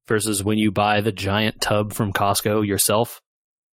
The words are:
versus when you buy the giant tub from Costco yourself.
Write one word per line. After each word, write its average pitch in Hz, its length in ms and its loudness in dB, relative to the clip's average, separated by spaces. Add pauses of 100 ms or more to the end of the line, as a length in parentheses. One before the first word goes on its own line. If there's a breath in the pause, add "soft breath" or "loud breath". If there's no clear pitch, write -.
versus 104 380 0
when 107 140 0
you 107 120 2
buy 104 300 2
the 110 120 0
giant 98 480 -2
tub 104 340 0
from 101 180 -2
Costco 104 540 0
yourself. 104 540 0 (520)